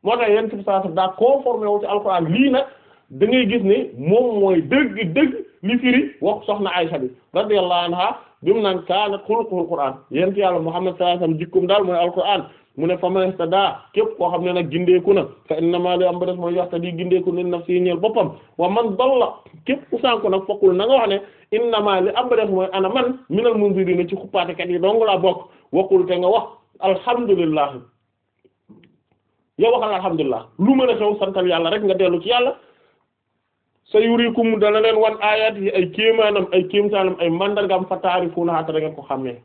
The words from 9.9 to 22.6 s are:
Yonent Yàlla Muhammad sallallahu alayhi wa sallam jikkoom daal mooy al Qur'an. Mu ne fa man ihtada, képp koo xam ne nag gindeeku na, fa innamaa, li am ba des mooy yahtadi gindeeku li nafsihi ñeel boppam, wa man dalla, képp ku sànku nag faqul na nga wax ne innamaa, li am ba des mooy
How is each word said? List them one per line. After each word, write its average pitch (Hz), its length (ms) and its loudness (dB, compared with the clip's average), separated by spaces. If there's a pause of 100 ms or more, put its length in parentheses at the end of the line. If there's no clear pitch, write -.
Yonent 185 280 -2
Yàlla 185 260 0
Muhammad 180 320 -4
sallallahu 180 240 0
alayhi - 0 -
wa 175 80 -2
sallam 156 120 -2
jikkoom 180 280 0
daal 196 160 2
mooy 180 160 -2
al 175 140 0
Qur'an. 180 300 -2 (320)
Mu 156 120 -2
ne 180 100 0
fa 180 100 -2
man 185 220 0
ihtada, 185 640 0
képp 214 240 0
koo 175 140 0
xam 175 140 -2
ne 180 80 0
nag 170 180 -2
gindeeku 175 420 2
na, 185 140 2 (200)
fa 156 140 -2
innamaa, 175 340 0
li 180 120 2
am 180 100 0
ba 180 80 -2
des 180 80 -2
mooy 175 220 -4
yahtadi 175 420 -4
gindeeku 180 340 0
li 175 120 -2
nafsihi 175 380 -2
ñeel 175 200 0
boppam, 220 300 0 (260)
wa 175 100 0
man 214 300 0
dalla, 254 300 2 (400)
képp 269 240 -2
ku 233 100 -4
sànku 220 260 0
nag 190 200 0
faqul 202 260 4
na 190 140 0
nga 262 80 4
wax 233 140 4
ne 196 80 0 (340)
innamaa, 208 500 2
li 196 140 2
am 254 140 -2
ba 240 60 4
des 214 140 2
mooy 190 240 0